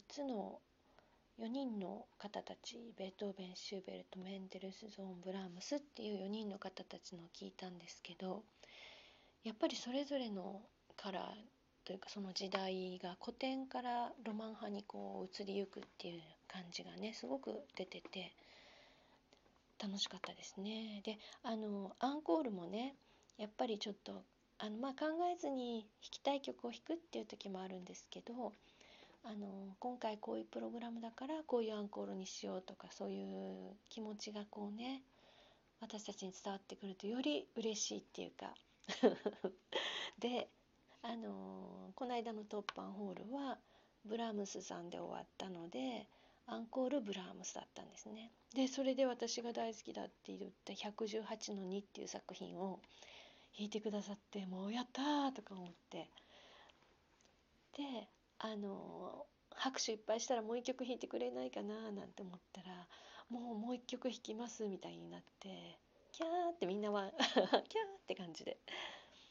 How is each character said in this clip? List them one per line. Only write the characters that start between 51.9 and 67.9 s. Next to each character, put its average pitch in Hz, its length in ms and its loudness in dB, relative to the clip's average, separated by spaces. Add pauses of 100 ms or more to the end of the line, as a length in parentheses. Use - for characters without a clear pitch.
い - 20 -2
う 180 40 -4
作 - 260 -6
品 175 240 -6
を 190 220 0 (760)
弾 208 100 0
い 208 40 0
て 214 100 2
く 214 100 2
だ 202 120 2
さ 202 100 -4
っ 202 60 -6 (120)
て、 202 140 -2
も 185 220 0
う 214 60 0
や 247 100 2
っ 247 100 -4
た 262 100 0
ー 285 320 6
と 226 60 -6
か 208 140 -8
思 180 100 -6
っ 175 80 -8 (160)
て。 165 220 -6 (1700)
で、 262 320 0 (300)
あ 220 180 0
の、 185 720 -4 (240)
拍 - 340 2
手 233 80 4
い - 20 4
っ 214 120 -2
ぱ 220 100 8
い 233 40 6
し - 60 0
た 254 100 8
ら 226 60 4
も 220 100 2
う 240 60 4
一 240 60 -2
曲 254 200 2
弾 247 100 2
い 226 40 -2
て - 80 -4
く - 120 0
れ 247 120 2
な 247 140 0
い 254 60 0
か 214 120 -2
な 214 300 -2
な 202 120 -2
ん 196 40 -8
て - 140 -8
思 180 140 -6
っ 180 40 -12 (120)
た 185 100 -10
ら、 180 260 -8 (420)
も 240 240 -2
う、 214 40 0
も 226 120 0
う 247 40 2
一 247 120 -2
曲 247 240 2
弾 - 120 -4
き 214 120 -2
ま 233 140 -2
す 214 180 -2
み 190 120 0
た 170 120 -6
い 170 80 -8
に 170 120 -8
な 175 80 -6
っ 170 40 -14 (180)
て、 175 380 -10 (340)
キ - 100 0
ャ 330 40 2
ー 339 280 4
っ 339 40 -16
て - 80 2
み 185 100 4
ん 208 60 4
な 208 80 4
は、 202 220 4
<laughs> 320 60 -8
キ - 60 10
ャ - 180 10
ー 202 200 10
っ 403 440 2